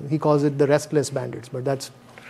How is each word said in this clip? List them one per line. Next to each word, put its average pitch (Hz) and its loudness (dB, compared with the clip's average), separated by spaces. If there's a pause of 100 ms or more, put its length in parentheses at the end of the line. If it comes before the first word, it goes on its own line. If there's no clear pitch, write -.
(100)
he 156 0
calls 147 4
it 143 0
the 147 4
restless 147 2
bandits, 127 -8
but 127 -8
that's, 135 -6 (380)